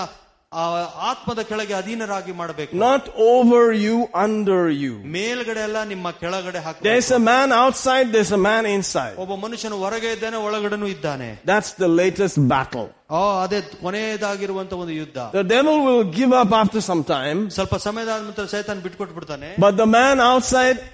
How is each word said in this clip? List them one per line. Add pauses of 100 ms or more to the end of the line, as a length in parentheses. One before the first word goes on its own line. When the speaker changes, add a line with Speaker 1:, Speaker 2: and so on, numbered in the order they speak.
(540)
Speaker 1:
ಆ,
ಆತ್ಮದ
ಕೆಳಗೆ
ಅಧೀನರಾಗಿ
ಮಾಡಬೇಕು.
Speaker 2:
Not
over (120)
you, (280)
under
you.
Speaker 1:
ಮೇಲ್ಗಡೆ
ಅಲ್ಲ,
ನಿಮ್ಮ
ಕೆಳಗಡೆ
ಹಾಕಬೇಕು.
Speaker 2:
There's
a
man
outside,
there's
a
man
inside.
Speaker 1:
ಒಬ್ಬ
ಮನುಷ್ಯನು
ಹೊರಗೆ
ಇದ್ದಾನೆ,
ಒಳಗಡೆನೂ
ಇದ್ದಾನೆ.
Speaker 2:
That's
the (120)
latest
battle. (240)
Speaker 1:
ಓ,
ಅದೇ
ಕೊನೆಯದಾಗಿರುವಂತ
ಒಂದು
ಯುದ್ಧ.
Speaker 2:
The
devil
will
give
up
after
some
time.
Speaker 1:
ಸ್ವಲ್ಪ
ಸಮಯದ
ನಂತರ
ಸೈತಾನ್
ಬಿಟ್ಕೊಟ್ಬಿಡ್ತಾನೆ.
Speaker 2:
But
the
man
outside, (160)